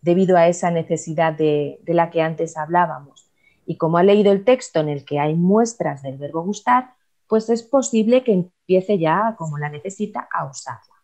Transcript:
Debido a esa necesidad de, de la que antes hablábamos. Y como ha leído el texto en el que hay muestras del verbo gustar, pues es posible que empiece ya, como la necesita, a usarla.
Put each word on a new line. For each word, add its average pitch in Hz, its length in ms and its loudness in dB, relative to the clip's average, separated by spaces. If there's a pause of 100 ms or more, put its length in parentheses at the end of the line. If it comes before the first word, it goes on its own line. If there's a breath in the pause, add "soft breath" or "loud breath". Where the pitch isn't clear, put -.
Debido 180 340 2
a 170 120 6
esa 175 220 -2
necesidad 160 640 -2
de, 147 520 -2
de 170 100 -4
la 170 160 0
que 165 120 -2
antes 160 340 -4
hablábamos. 156 760 -4 (360)
Y 170 100 -6
como 165 220 0
ha 175 60 4
leído 202 280 6
el 196 120 0
texto 254 360 2
en 151 80 -2
el 143 160 -6
que 147 160 -4
hay 151 140 0
muestras 180 680 0
del 135 160 -10
verbo 143 240 -8
gustar, 247 520 -2 (340)
pues 220 220 0
es 233 120 -2
posible 240 640 2
que 240 80 0
empiece 185 680 0
ya, 180 380 0
como 156 220 -8
la 147 100 -6
necesita, 196 640 -10
a 156 140 -6
usarla. 131 580 -16